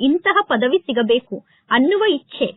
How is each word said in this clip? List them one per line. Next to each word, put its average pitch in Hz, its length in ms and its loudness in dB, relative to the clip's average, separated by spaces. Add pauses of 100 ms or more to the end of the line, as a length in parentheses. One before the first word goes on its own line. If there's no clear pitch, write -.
ಇಂತಹ 339 360 0 (100)
ಪದವಿ 254 320 0
ಸಿಗಬೇಕು 233 560 -2 (360)
ಅನ್ನುವ 311 400 2
ಇಚ್ಛೆ - 460 -6